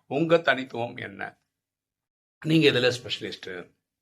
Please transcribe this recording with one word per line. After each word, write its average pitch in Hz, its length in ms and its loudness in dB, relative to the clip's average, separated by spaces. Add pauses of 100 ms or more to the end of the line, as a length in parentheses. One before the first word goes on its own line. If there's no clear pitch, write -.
உங்க 160 300 2
தனித்துவம் 127 600 -2
என்ன, 101 400 -12 (1080)
நீங்க 156 240 6
எதுல 123 220 4 (120)
ஸ்பெஷலிஸ்ட் 92 680 -10 (300)